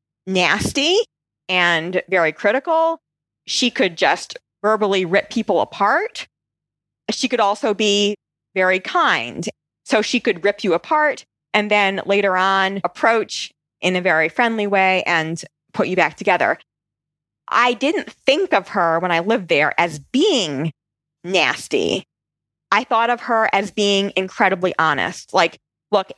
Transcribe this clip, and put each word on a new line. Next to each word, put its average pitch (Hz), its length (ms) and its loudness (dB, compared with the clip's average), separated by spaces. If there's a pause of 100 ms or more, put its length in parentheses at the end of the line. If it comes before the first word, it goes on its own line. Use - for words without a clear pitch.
(280)
nasty 190 680 0 (500)
and 175 600 0
very 170 240 2
critical. 320 680 0 (480)
She 247 240 -2
could 175 260 0
just - 400 0 (240)
verbally 202 440 2
rip 175 240 0
people 208 320 0
apart. 269 680 -2 (800)
She - 200 -4
could 240 100 0
also 202 340 0
be 202 420 0 (380)
very 185 280 0
kind. 175 640 -2 (380)
So - 160 2
she - 180 -2
could 175 240 -2
rip 202 180 0
you 185 120 0
apart 302 500 0 (300)
and 208 180 0
then 196 340 2
later 196 300 2
on 190 480 0
approach - 680 0 (300)
in 185 160 0
a 180 60 -2
very 160 260 2
friendly 226 400 0
way 190 360 2
and 160 380 -2 (320)
put - 140 -2
you 185 80 -4
back 160 220 0
together. 180 420 0 (880)
I 247 280 0
didn't 330 360 -2
think 320 420 0
of 190 160 0
her 165 300 0
when 175 140 -2
I 165 60 2
lived 196 280 -2
there 147 320 2
as 160 200 -2
being 175 720 0 (500)
nasty. 147 800 0 (680)
I 208 120 2
thought 233 260 0
of 233 120 -4
her 226 320 0
as 196 180 -2
being 202 440 0
incredibly 185 640 0
honest. 151 560 -2
Like, 170 240 2 (340)
look, 196 260 0